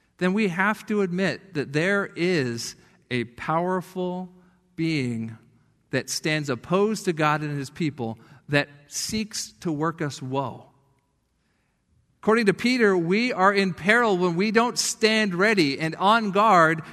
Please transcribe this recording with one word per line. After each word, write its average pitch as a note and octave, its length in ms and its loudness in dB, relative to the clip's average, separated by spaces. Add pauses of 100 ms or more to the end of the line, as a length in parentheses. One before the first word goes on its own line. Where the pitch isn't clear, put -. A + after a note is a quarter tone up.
(180)
then F3+ 160 0
we G#3+ 140 2
have F#3+ 400 -2
to G#3 160 0
admit F3+ 500 -4
that C3+ 180 -4
there F#3 440 0
is C#3+ 600 -2 (360)
a A#2+ 140 -2
powerful F3+ 1040 -4 (460)
being B2 600 -2 (540)
that B2+ 180 -2
stands D#3 400 -4
opposed G3 560 -2
to F3+ 80 0
God D3+ 280 0
and D3 140 -6
his C#3 140 -8
people B2+ 480 -6 (300)
that C#3+ 200 0 (200)
seeks - 720 -6
to F3 120 -4
work D#3+ 300 -2
us C#3+ 220 -6
woe. B2+ 420 -6 (1600)
According A3 260 2
to F#3+ 60 4
Peter, A#3 440 2
we G3 340 0
are F#3 220 4
in G3 200 0
peril G#3+ 440 2
when F3+ 180 0
we G#3 160 0
don't A3+ 260 2
stand G#3+ 560 0
ready F3 460 2
and D#3+ 160 -4
on G#3 360 2
guard F3 500 6 (120)